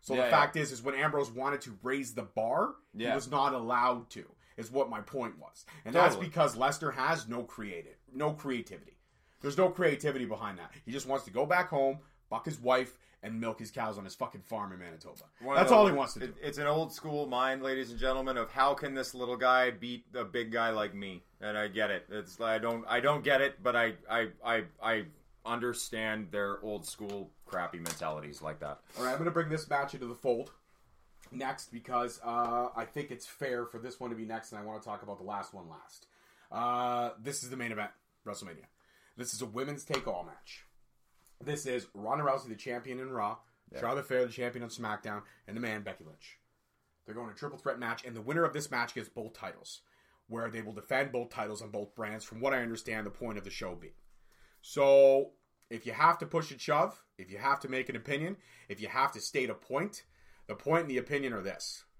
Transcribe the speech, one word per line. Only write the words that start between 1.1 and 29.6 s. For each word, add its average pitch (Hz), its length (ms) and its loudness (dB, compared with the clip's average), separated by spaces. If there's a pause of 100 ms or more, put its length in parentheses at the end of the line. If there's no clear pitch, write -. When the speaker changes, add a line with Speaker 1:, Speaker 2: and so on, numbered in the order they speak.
Speaker 1:
wanted 135 300 -2
to 110 220 -12
raise 127 300 -2
the 113 80 -4
bar, 120 540 0 (200)
he 110 80 -4
Speaker 2:
Yeah. 117 120 2
Speaker 1:
was 135 140 -2
not 135 240 4
allowed 120 580 2
to, 101 120 -12 (320)
is 110 160 -10
what 131 180 2
my 107 120 -6
point 107 380 -6
was. - 260 -20 (180)
And 120 100 -6
that's - 220 8
Speaker 2:
Totally. 160 140 -4
Speaker 1:
because 147 260 4
Lesnar 143 380 0
has 135 340 0
no 120 160 -4
creative, 101 540 -10 (160)
no 151 200 0
creativity. - 640 -6 (440)
There's 143 160 -2
no 185 120 8
creativity 147 560 2
behind 104 340 -4
that. 82 120 -12 (140)
He 113 60 -8
just 131 160 -6
wants 135 180 -2
to 95 60 -14
go 123 140 2
back 175 240 4
home, 139 300 2 (300)
fuck 110 160 -4
his 147 140 -6
wife, 127 380 4 (260)
and 113 180 -6
milk 110 180 -2
his 110 120 -10
cows 110 260 -4
on 101 80 -10
his 92 100 -12
fucking 120 280 -6
farm 104 280 -6
in 92 80 -12
Manitoba. 82 460 -16 (160)
Speaker 2:
One - 160 2
of - 20 10
Speaker 1:
That's 254 120 10
Speaker 2:
the 240 40 12
Speaker 1:
all 208 120 12
he 180 40 6
wants 135 220 0
to 117 100 -6
Speaker 2:
it, - 40 -6
Speaker 1:
do. - 140 -12
Speaker 2:
it's 147 180 -6
an 147 80 0
old 156 260 2
school 147 320 -4
mind, 131 380 0
ladies 131 280 -2
and 117 80 -8
gentlemen, 131 380 0
of 113 140 -2
how 139 240 4
can 143 180 -6
this 131 200 -4
little 123 220 -2
guy 127 360 6
beat 117 420 -8
a 123 100 -2
big 113 300 -2
guy 117 160 4
like 107 240 0
me? 98 300 -10 (180)
And 107 160 -4
I 107 100 0
get 101 240 2
it. 92 180 -2
It's, 104 300 -10
I 113 200 2
don't, 117 280 -2
I 120 140 2
don't 147 220 2
get 135 180 6
it, 139 200 0
but 117 140 2
I, 113 200 4 (140)
I, 113 200 2 (160)
I, 113 180 2 (180)
I 107 240 0 (400)
understand 110 840 -4
their 101 300 -2
old 104 240 -6
school 101 460 -8 (140)
crappy 87 340 -6
mentalities 78 640 -6
like 78 180 -8
that. 73 200 -8 (180)
Speaker 1:
All 120 60 -2
right, 127 80 0
I'm 135 60 -2
gonna 165 140 0
bring 160 180 -2
this 156 200 -4